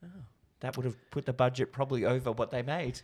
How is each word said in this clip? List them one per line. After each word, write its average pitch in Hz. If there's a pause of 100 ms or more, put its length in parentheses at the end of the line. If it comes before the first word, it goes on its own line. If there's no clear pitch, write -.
Oh, 170 (520)
that 127
would 127
have 120 (140)
put -
the 131
budget 127
probably 135
over 123
what 113
they 123
made. 131